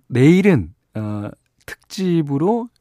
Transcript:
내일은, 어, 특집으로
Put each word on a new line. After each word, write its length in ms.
내일은, 680
어, 340
특집으로 1040